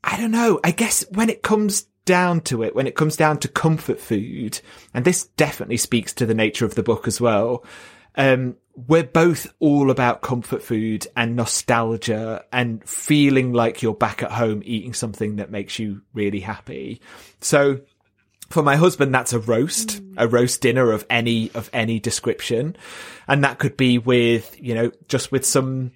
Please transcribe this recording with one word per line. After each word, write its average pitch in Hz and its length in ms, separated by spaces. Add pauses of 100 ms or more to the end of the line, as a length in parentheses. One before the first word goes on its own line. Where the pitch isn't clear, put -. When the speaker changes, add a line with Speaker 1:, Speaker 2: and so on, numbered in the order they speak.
Speaker 1:
I - 140
don't 226 140
know, 226 320
I 170 80
guess - 380
when 220 200
it - 120
comes 214 440 (180)
down 180 360
to 117 240
it, 101 100
when 135 140
it - 80
comes 156 200
down 156 220
to - 100
comfort - 520
food, 110 600 (340)
and 123 100
this 180 220 (100)
definitely 139 400
speaks - 380
to 123 120
the 113 80
nature 110 300
of 101 100
the 113 80
book 107 240
as 113 140
well, 117 440 (520)
um, 131 400 (180)
we're 151 300
both 165 420 (140)
all 143 300
about 123 320
comfort 123 400
food 110 440 (100)
and 117 200
nostalgia 113 1160
and 120 360
feeling 135 640
like 117 300
you're 110 120
back - 280
at 113 100
home 110 320
eating 113 300
something 107 420
that 98 160
makes 101 260
you 104 220 (140)
really 101 260
happy. 113 600 (400)
So 139 400 (680)
for 165 160
my 143 120
husband, 151 380
that's 127 180
a 120 60
roast, 123 640
Speaker 2:
Mm. 190 140
Speaker 1:
a 117 120
roast 120 320
dinner 123 300
of 107 180
any, 117 460
of 110 180
any 113 280
description. 120 760 (540)
And 143 160
that 131 140
could - 180
be 123 220
with, 117 640
you 120 140
know, 117 160 (180)
just - 220
with 131 140
some 131 520